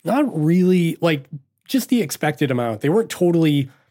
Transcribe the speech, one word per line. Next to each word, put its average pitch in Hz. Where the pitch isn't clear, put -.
not 247
really, 175
like, 160
just -
the 240
expected 151
amount. 117
They 143
weren't 220
totally 160